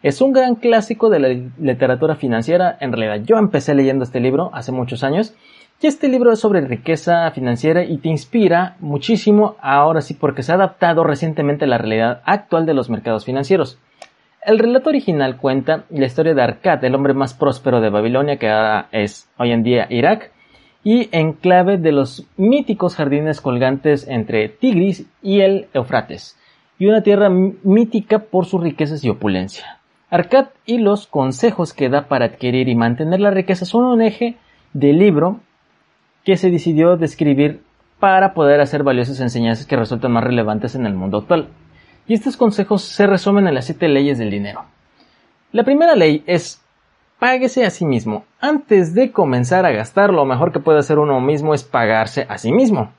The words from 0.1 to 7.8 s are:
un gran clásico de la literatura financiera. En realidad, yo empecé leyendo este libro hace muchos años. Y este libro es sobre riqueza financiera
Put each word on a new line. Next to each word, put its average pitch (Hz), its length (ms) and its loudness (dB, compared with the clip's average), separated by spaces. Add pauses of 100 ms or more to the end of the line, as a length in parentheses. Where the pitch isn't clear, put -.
un 269 120 2
gran 254 220 2
clásico 226 540 0
de 180 100 2
la 131 100 2 (280)
literatura 135 580 0
financiera. 151 680 0
En 131 100 -6
realidad, 107 340 -4
yo 226 120 2
empecé 151 360 0
leyendo 135 300 2
este 123 160 -6
libro 131 340 -2
hace 131 200 -10
muchos 127 320 -6
años. 180 280 -2 (460)
Y 311 80 0
este 294 220 -2
libro 240 240 4
es 214 60 -2
sobre 202 200 2
riqueza 160 720 -2
financiera 131 540 0